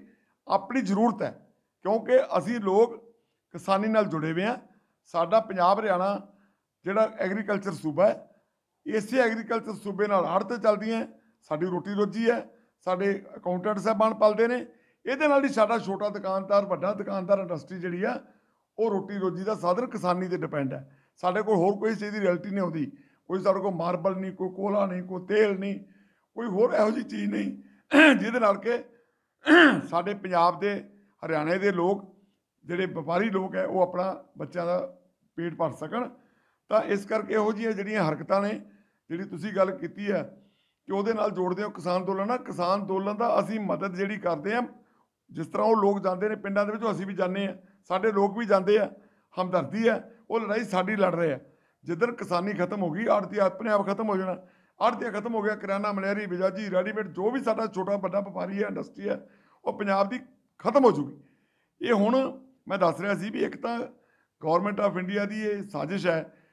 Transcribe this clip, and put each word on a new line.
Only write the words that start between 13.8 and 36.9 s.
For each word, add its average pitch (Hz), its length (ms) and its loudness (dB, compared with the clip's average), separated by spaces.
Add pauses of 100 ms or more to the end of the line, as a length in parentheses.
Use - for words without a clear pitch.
ਪਲਦੇ 214 340 4
ਨੇ, 247 180 -4 (380)
ਇਹਦੇ 277 240 2
ਨਾਲ 277 160 6
ਹੀ 269 40 2
ਸਾਡਾ 220 300 2
ਛੋਟਾ 196 300 -4
ਦੁਕਾਨਦਾਰ, 196 580 0
ਵੱਡਾ 185 280 -2
ਦੁਕਾਨਦਾਰ, 196 440 0
ਇੰਡਸਟਰੀ 175 400 -8
ਜਿਹੜੀ 175 240 -6
ਆ, 233 160 -2 (600)
ਉਹ 226 120 2
ਰੋਟੀ 196 280 -4
ਰੋਜੀ 185 260 -2
ਦਾ 214 100 -2
ਸਾਧਨ 180 320 0
ਕਿਸਾਨੀ 180 420 -2
'ਤੇ 180 80 -2
ਡਿਪੈਂਡ 147 380 -4
ਹੈ। 135 160 -12 (260)
ਸਾਡੇ 185 260 0
ਕੋਲ 208 140 2
ਹੋਰ 190 200 4
ਕੋਈ 220 180 0
ਚੀਜ਼ 208 200 -6
ਦੀ 214 60 -4
ਰਿਐਲਿਟੀ 185 300 0
ਨਹੀਂ 196 100 -2
ਆਉਂਦੀ, 160 300 -2 (360)
ਕੋਈ 185 120 -4
ਸਾਡੇ 190 220 2
ਕੋਲ 196 140 -2
ਮਾਰਬਲ 175 420 -2
ਨਹੀਂ, 190 160 -6
ਕੋਈ 185 160 -6
ਕੋਲਾ 196 380 -2
ਨਹੀਂ, 180 160 -4
ਕੋਈ 180 240 -10
ਤੇਲ 208 320 2
ਨਹੀਂ, 202 200 -4 (580)
ਕੋਈ 233 100 -6
ਹੋਰ 202 260 2
ਇਹੋ 214 180 4
ਜਿਹੀ 226 140 -2
ਚੀਜ਼ 202 260 -4
ਨਹੀਂ, 277 880 4
ਜਿਹਦੇ 233 240 0
ਨਾਲ 202 180 4
ਕਿ 233 200 -2 (1080)
ਸਾਡੇ 175 260 -2
ਪੰਜਾਬ 180 460 2
ਦੇ, 202 140 -2 (480)
ਹਰਿਆਣੇ 160 360 0
ਦੇ 196 140 2
ਲੋਕ, 180 320 0 (600)
ਜਿਹੜੇ 175 220 -4
ਵਪਾਰੀ 170 440 -2
ਲੋਕ 190 240 -2
ਹੈ, 185 120 -2
ਉਹ 185 160 2
ਆਪਣਾ 180 420 -2 (140)
ਬੱਚਿਆਂ 170 280 -6
ਦਾ 180 120 0 (600)
ਪੇਟ 170 160 -4
ਭਰ 160 180 -2
ਸਕਣ। 160 360 -6 (640)
ਤਾਂ 220 140 4
ਇਸ 202 220 -2